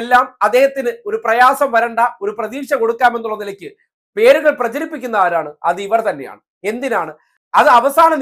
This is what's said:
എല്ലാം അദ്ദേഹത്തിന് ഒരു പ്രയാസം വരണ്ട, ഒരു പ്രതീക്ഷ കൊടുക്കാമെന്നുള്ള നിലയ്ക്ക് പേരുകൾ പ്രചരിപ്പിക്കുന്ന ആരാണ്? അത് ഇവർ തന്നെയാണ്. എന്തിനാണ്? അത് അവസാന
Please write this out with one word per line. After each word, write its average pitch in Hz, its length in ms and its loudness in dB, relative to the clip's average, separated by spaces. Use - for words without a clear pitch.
എല്ലാം 247 240 2
അദ്ദേഹത്തിന് 262 460 2
ഒരു 208 160 -4
പ്രയാസം 262 520 2
വരണ്ട, 233 240 0
ഒരു 208 160 -4
പ്രതീക്ഷ 254 420 -6
കൊടുക്കാമെന്നുള്ള 226 600 -2
നിലയ്ക്ക് 196 280 -12
പേരുകൾ 285 420 4
പ്രചരിപ്പിക്കുന്ന 247 640 -6
ആരാണ്? 165 280 -2
അത് 180 160 -4
ഇവർ 220 140 0
തന്നെയാണ്. 139 320 -12
എന്തിനാണ്? 226 420 -6
അത് 262 180 6
അവസാന 294 340 4